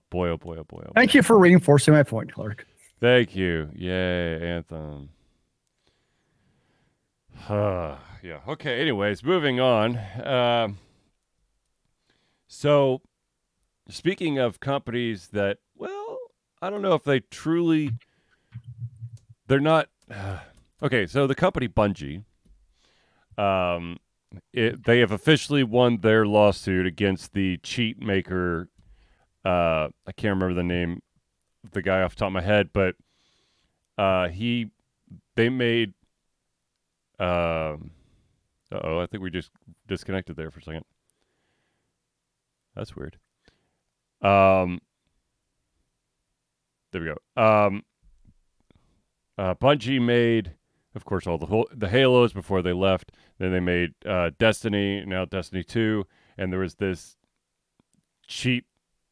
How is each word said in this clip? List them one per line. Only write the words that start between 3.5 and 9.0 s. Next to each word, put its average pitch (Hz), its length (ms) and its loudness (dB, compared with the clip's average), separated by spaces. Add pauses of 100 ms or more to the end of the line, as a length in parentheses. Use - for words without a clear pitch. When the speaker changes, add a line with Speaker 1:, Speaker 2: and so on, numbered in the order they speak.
Speaker 1:
Yay, 90 680 -4
Anthem. 78 680 -10 (2250)
<sighs> - 40 -12
Yeah. 87 1000 -6
Okay. 135 320 -6
Anyways, 104 420 0